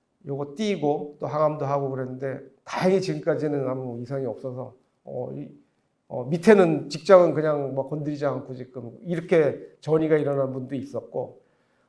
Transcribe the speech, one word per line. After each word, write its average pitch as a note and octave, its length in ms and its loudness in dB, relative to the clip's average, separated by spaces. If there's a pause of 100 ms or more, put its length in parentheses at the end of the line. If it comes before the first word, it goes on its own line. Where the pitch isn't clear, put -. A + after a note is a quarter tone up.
(280)
요거 C#3+ 280 -6
띄고 D3+ 640 -2
또 D3 80 -8
항암도 D3 380 0
하고 C#3 240 -2
그랬는데 C3 520 -6 (220)
다행히 F#3 380 2
지금까지는 D3+ 640 -2
아무 B2+ 340 -6
이상이 C3+ 260 -6
없어서, B2 480 -10 (280)
어, C3 300 -8
이, C#3+ 160 -12 (580)
어, B2 180 -8
밑에는 E3+ 640 4
직장은 F3 440 8
그냥 D3 400 -2
뭐 C3+ 160 -4
건드리지 D3 360 -4
않고 C3 280 -4
지금 A#2+ 380 -14 (140)
이렇게 E3+ 540 2 (220)
전이가 D#3 360 2
일어난 C#3 360 0
분도 C3 220 -8
있었고 - 640 -8 (480)